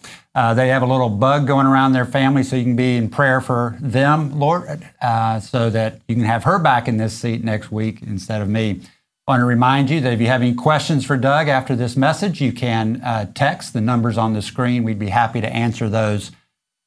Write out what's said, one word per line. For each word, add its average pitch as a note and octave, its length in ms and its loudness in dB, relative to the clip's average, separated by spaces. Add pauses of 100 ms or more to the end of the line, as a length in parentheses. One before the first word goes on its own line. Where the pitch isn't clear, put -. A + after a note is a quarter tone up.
(340)
Uh, A#2+ 180 2
they B2+ 160 4
have C3 140 2
a B2+ 40 0
little B2+ 220 2
bug C3 380 2
going C#3 200 2
around C3+ 260 4
their B2+ 120 2
family, C3+ 380 2
so C3 140 -2
you B2 80 0
can A#2+ 120 0
be B2 200 2
in A#2 120 0
prayer C3 320 0
for A#2+ 400 -2
them, C#3+ 580 0
Lord, D#3 480 -4 (140)
uh, A2+ 400 -2
so A#2 300 -2
that A2 380 -4
you A#2 60 -2
can A#2 100 0
have A2 200 -2
her F3+ 140 2
back C3 300 2
in A2+ 100 0
this A2 160 -2
seat A#2 280 -4
next A2 300 -4
week G#2+ 300 -4
instead G#2 400 -6
of G2 60 -2
me. G#2+ 320 -2 (460)
I C3+ 60 0
want B2 80 4
to B2 60 2
remind B2+ 420 2
you D#3 140 0
that B2 100 0
if A2+ 80 0
you A#2 60 4
have B2 160 2
any B2 120 2
questions D3+ 520 2
for C#3+ 100 0
Doug C#3 320 2
after C3 260 0
this A#2+ 220 -2
message, D#3 460 0
you A#2+ 100 0
can, A2+ 500 -2
uh, A2 320 -4
text. - 380 -2
The A#2 80 -2
number's A#2 380 0
on A2+ 160 2
the G#2 80 -2
screen. B2 420 -2
We'd A2 140 -2
be G#2 100 -4
happy A#2 320 0
to G#2 80 -4
answer A#2 400 -2
those. G#2+ 440 -2 (540)